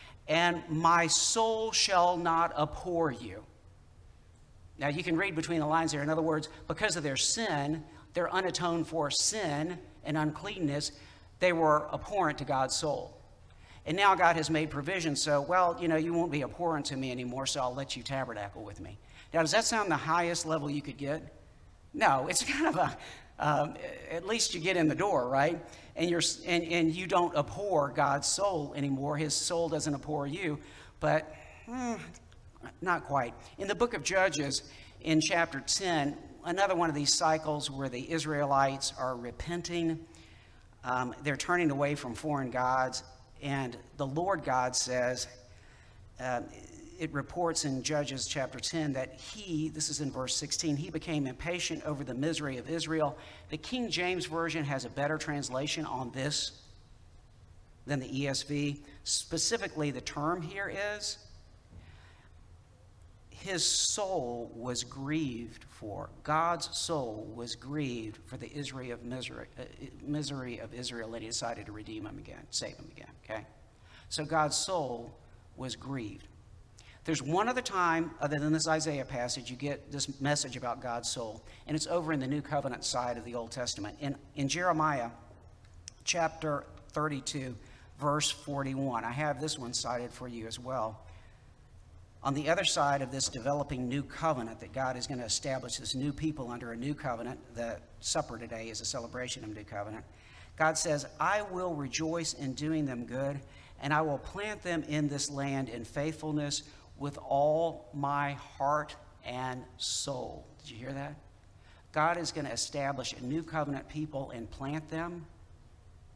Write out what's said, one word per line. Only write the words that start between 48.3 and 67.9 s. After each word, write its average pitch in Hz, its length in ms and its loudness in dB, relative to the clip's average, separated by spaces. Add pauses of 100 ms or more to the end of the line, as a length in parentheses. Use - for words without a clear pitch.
ten 151 340 0
that 131 220 -4
he, 170 540 -4
this 156 200 -4
is 143 100 -4
in 139 120 -2
verse 127 240 -2
sixteen, 147 420 0
"He 170 120 -4
became 156 380 -2
impatient 160 580 -4
over 143 180 -4
the 127 100 -6
misery 147 440 -2
of 120 120 -8
Israel." 156 480 0 (320)
The 156 80 -4
King 240 320 -2
James 180 360 0
Version 160 380 -2
has 139 220 0
a - 40 -8
better 147 280 0
translation 143 680 -2
on 123 260 -4
this 135 500 -2 (1200)
than 143 140 0
the 131 220 -2
E 143 60 2
S 135 160 0
V. 143 380 0 (220)
Specifically, 156 880 0
the 123 100 -6
term 160 400 -2
here 196 300 -6 (240)
is, 214 220 -6 (2000)
his 185 360 -2
soul 131 920 0
was 123 300 -4
grieved 135 840 -4
for, 101 400 -10 (140)
God's 165 540 0
soul 113 580 -2
was 117 200 -8
grieved 123 680 -4